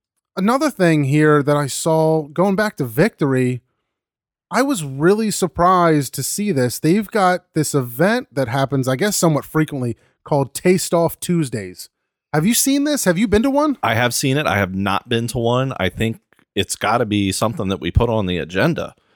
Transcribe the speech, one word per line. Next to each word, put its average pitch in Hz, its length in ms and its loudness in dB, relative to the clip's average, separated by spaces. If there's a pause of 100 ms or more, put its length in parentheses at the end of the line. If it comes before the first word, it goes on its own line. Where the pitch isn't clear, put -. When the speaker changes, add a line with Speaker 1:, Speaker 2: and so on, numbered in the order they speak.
(380)
Speaker 1:
another 247 320 0
thing 160 360 2
here 151 360 4
that 147 160 2
I 147 80 0
saw, 160 640 0
going 180 280 0
back 208 220 -2
to 139 80 -4
Victory, 127 760 0 (880)
I 220 100 0
was 269 220 -2
really 175 480 0
surprised 170 800 2
to - 80 -6
see 208 300 -4
this. 127 260 0
They've 190 320 2
got 185 460 0
this 156 180 0
event 147 580 0
that 135 160 -2
happens, 135 400 -2
I 131 80 0
guess, 196 220 -2
somewhat 151 280 2
frequently 135 520 -2 (260)
called 139 300 -2
Taste - 400 0
Off 170 260 0
Tuesdays. 117 680 -4 (440)
Have 156 120 0
you 233 80 2
seen 277 300 0
this? 294 220 -2
Have 175 120 2
you 226 100 2
been 202 140 4
to 277 80 0
one? 285 320 0
Speaker 2:
I 113 140 0
have 120 180 2
seen 135 240 0
it. 151 80 -2
I 98 120 0
have 95 180 0
not 98 340 -2
been 117 200 -2
to 123 100 -6
one. 123 380 0
I 92 120 -2
think 113 300 -4 (340)
it's - 220 -4
gotta 113 320 0
be 101 240 0
something 110 380 -4
that 95 120 -4
we 85 80 -6
put 117 200 -2
on 110 180 -2
the 90 100 -2
agenda. 87 560 -4 (220)